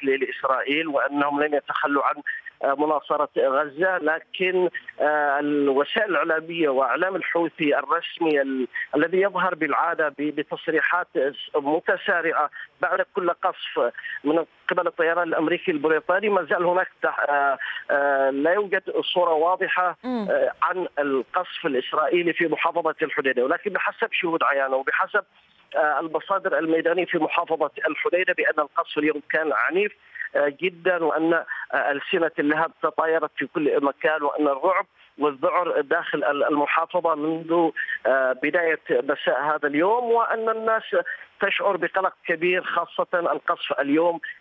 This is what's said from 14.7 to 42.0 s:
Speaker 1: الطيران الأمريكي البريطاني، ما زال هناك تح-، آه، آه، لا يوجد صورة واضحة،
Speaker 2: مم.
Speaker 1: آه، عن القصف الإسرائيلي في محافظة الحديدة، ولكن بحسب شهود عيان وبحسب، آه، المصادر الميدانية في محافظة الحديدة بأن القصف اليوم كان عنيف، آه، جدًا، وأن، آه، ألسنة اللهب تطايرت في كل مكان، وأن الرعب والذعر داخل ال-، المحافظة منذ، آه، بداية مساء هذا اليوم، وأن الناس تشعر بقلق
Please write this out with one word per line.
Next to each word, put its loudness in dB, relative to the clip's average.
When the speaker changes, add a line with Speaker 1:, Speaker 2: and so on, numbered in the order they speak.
Speaker 1:
الطيران 0
الأمريكي 0
البريطاني، 2
ما 2
زال 0
هناك 2
تح-، -2
آه، 2
آه، 2
لا 2
يوجد -2
صورة 4
واضحة، 0
Speaker 2:
مم. -4
Speaker 1:
آه، 2
عن 0
القصف -2
الإسرائيلي 0
في 0
محافظة -2
الحديدة، 0
ولكن -2
بحسب -2
شهود -2
عيان 2
وبحسب، 0
آه، 2
المصادر -2
الميدانية 2
في -2
محافظة 0
الحديدة 0
بأن 0
القصف -2
اليوم 0
كان 0
عنيف، 0
آه، 2
جدًا، 0
وأن، 2
آه، 0
ألسنة -2
اللهب 0
تطايرت 0
في -4
كل 0
مكان، 0
وأن 0
الرعب 0
والذعر 0
داخل -2
ال-، 2
المحافظة 2
منذ، 0
آه، 4
بداية 2
مساء 0
هذا 0
اليوم، 2
وأن 2
الناس 0
تشعر 0
بقلق -2